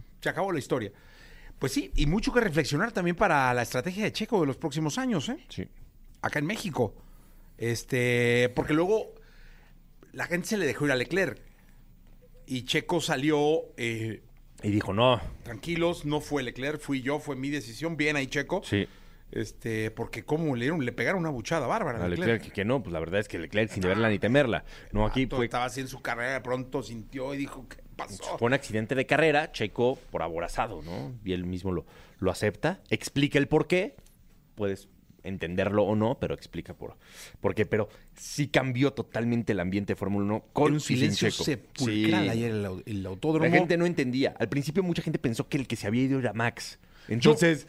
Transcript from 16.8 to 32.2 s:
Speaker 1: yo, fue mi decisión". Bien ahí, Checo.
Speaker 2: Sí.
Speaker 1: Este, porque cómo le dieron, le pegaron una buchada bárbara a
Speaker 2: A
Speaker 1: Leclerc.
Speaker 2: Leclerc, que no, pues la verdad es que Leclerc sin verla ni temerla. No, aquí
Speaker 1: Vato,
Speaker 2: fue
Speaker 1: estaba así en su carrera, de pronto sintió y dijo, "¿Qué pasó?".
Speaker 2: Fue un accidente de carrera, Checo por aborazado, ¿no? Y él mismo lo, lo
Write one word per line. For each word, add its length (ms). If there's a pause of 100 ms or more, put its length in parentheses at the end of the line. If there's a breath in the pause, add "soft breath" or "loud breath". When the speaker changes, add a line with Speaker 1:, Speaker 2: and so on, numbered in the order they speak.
Speaker 1:
yo, 180
fue 160
mi 140
decisión". 480
Bien 180
ahí, 120
Checo. 360
Speaker 2:
Sí. 240 (440 soft breath)
Speaker 1:
Este, 600
porque 320
cómo 320
le 100
dieron, 200
le 80
pegaron 260
una 100
buchada 380
bárbara 320
a 60
Speaker 2:
A 20
Speaker 1:
Leclerc. 240 (120)
Speaker 2:
Leclerc, 100
que 120
no, 160
pues 120
la 60
verdad 200
es 80
que 100
Leclerc 340
sin 120
verla 260
ni 100
temerla. 440 (300 loud breath)
No, 120
aquí 200
Speaker 1:
Vato, 120
Speaker 2:
fue 80
Speaker 1:
estaba 200
así 160
en 80
su 120
carrera, 340
de 60
pronto 400
sintió 520
y 40
dijo, 300
"¿Qué 100 (200)
pasó?". 400
Speaker 2:
Fue 80
un 80
accidente 420
de 100
carrera, 460
Checo 480 (120)
por 120
aborazado, 580
¿no? 320 (120)
Y 80
él 120
mismo 280
lo, 120 (340 loud breath)
lo 120